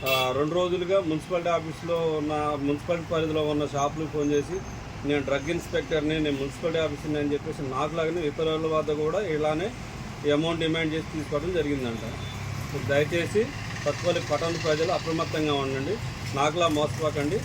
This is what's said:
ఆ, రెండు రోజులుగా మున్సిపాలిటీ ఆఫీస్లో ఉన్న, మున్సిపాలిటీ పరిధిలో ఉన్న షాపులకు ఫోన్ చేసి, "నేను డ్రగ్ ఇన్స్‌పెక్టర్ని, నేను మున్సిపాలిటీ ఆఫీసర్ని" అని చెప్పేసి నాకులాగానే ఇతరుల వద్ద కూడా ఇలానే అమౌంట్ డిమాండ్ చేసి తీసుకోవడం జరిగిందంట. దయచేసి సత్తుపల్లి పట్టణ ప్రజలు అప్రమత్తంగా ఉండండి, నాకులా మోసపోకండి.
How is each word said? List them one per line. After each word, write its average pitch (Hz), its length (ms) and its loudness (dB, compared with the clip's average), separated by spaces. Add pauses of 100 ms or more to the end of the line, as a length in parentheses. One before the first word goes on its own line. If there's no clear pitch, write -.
ఆ, 127 240 2
రెండు 151 220 0
రోజులుగా 180 460 2
మున్సిపాలిటీ 170 480 -2
ఆఫీస్లో 165 480 -2
ఉన్న, 156 360 0 (300)
మున్సిపాలిటీ 156 520 0
పరిధిలో 156 340 2
ఉన్న 147 180 0
షాపులకు 143 440 -2
ఫోన్ 147 220 2
చేసి, 147 280 0 (480)
"నేను 143 160 2
డ్రగ్ 139 260 0
ఇన్స్‌పెక్టర్ని, 156 720 0
నేను 147 200 2
మున్సిపాలిటీ 160 380 -2
ఆఫీసర్ని" 151 400 0
అని 143 140 2
చెప్పేసి 147 300 -2
నాకులాగానే 156 580 0
ఇతరుల 160 540 0
వద్ద 151 160 2
కూడా 156 300 2
ఇలానే 156 500 0 (600)
అమౌంట్ 160 280 2
డిమాండ్ 160 340 2
చేసి 156 200 -2
తీసుకోవడం 156 380 -2
జరిగిందంట. 127 600 0 (760)
దయచేసి 156 560 2 (400)
సత్తుపల్లి 175 360 2 (120)
పట్టణ 165 220 0 (100)
ప్రజలు 160 280 2
అప్రమత్తంగా 156 640 0
ఉండండి, 139 420 0 (400)
నాకులా 156 320 4
మోసపోకండి. 151 760 2